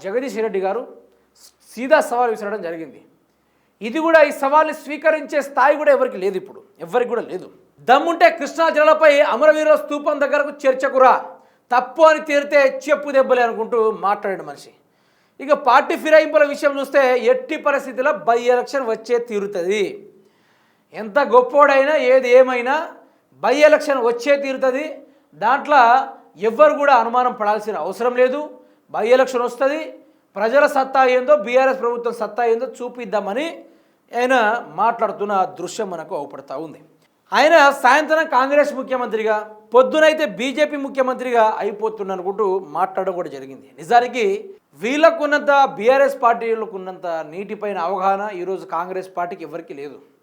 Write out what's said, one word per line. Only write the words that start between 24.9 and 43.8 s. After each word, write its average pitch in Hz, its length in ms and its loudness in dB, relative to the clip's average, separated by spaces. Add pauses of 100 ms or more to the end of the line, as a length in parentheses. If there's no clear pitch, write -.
దాంట్లో 269 380 2 (680)
ఎవ్వరు 294 320 4
కూడా 277 220 4
అనుమానం 240 380 0
పడాల్సిన 214 340 -2 (100)
అవసరం 233 360 -4
లేదు. 262 200 0 (540)
by 196 100 -4 (120)
election 254 320 0
వస్తుంది, 277 320 -4 (540)
ప్రజల 233 300 2 (120)
సత్తా 269 260 2 (140)
ఏందో, 254 160 2 (120)
బీఆర్ఎస్ 254 380 0
ప్రభుత్వం 233 400 -4
సత్తా 214 200 -6 (120)
ఏందో 247 100 -6 (140)
చూపిద్దామని 240 680 -6 (680)
ఆయన 254 180 2 (460)
మాట్లాడుతున్న 208 540 -2 (240)
దృశ్యం 196 340 -8
మనకు 160 280 -12
అవుపడతా 139 340 -14 (100)
ఉంది. 147 160 -18 (560)
ఆయన 302 180 6 (280)
సాయంత్రం 302 500 2
కాంగ్రెస్ 277 460 2
ముఖ్యమంత్రిగా, 220 560 -4 (380)
పొద్దునైతే 311 520 4 (140)
బీజేపీ 294 440 -2
ముఖ్యమంత్రిగా 254 640 0 (160)
అయిపోతున్నా 208 540 -6
అనుకుంటూ 196 300 -4 (300)
మాట్లాడడం 185 440 -2
కూడా 160 160 -6
జరిగింది. 135 320 -18 (120)
నిజానికి 240 460 -2 (580)